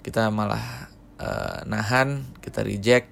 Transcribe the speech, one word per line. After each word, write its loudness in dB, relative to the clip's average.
kita 0
malah, -4
eh, -4
nahan, 0
kita -4
reject. 4